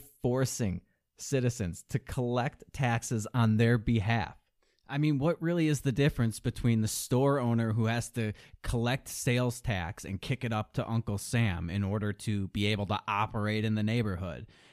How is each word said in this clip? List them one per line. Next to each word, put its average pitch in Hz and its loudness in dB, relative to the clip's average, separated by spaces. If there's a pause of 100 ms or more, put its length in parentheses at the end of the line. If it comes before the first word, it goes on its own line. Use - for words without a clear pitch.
(220)
forcing 123 0 (380)
citizens 120 -2
to 131 -2
collect 123 -4 (100)
taxes 117 0
on 110 4
their 117 6
behalf. 110 0 (540)
I 139 -2
mean, 151 4
what 151 0
really 165 2
is 147 2
the 139 0
difference 123 2
between 117 2
the 107 0
store 139 2
owner 117 2
who 113 2
has 113 -2
to 107 -2 (300)
collect 120 -2
sales 123 0
tax 92 -4
and 95 -6
kick - -4
it 113 -2
up 107 -4
to 120 -2
Uncle 110 -2
Sam 92 0
in 98 0
order 104 -2
to 101 -4
be 101 0
able 104 0
to 104 -2
operate 107 -2
in 110 0
the 107 0
neighborhood 101 -2 (280)